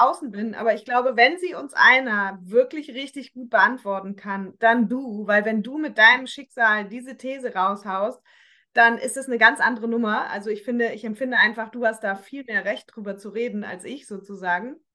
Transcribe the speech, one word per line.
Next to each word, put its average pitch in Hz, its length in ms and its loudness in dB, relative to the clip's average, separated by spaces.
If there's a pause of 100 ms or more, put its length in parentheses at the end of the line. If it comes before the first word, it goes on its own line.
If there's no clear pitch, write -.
außen 311 300 2
bin. 208 240 -6
Aber 220 200 0
ich 220 100 -12
glaube, 247 320 0
wenn 320 220 4
sie 359 160 -6
uns 269 180 -12
einer 208 720 2
wirklich 254 480 0
richtig 269 420 -12
gut 247 180 -16
beantworten 202 640 0
kann, 196 440 -10
dann 226 300 4
du. 226 380 -6
Weil 208 180 4
wenn 220 180 0
du 262 140 -8
mit 302 200 -4
deinem 240 300 8
Schicksal 214 600 -2
diese 254 280 -14
These 254 380 -8
raushaust, 202 640 -2 (520)
dann 233 240 6
ist 254 200 -8
es 269 100 -8
eine 247 120 -2
ganz 233 220 6
andere 226 280 0
Nummer. 233 420 -2
Also 208 180 -8
ich 208 140 -6
finde, 240 300 -2
ich 208 120 -12
empfinde 233 320 -4
einfach, 220 340 2
du 240 140 -6
hast 220 180 0
da 196 120 -2
viel 269 300 -14
mehr 208 200 -4
Recht 220 300 -6
drüber 202 220 -10
zu 202 120 -16
reden 208 360 -6
als 180 200 -12
ich 262 220 -12
sozusagen. 190 720 -6 (180)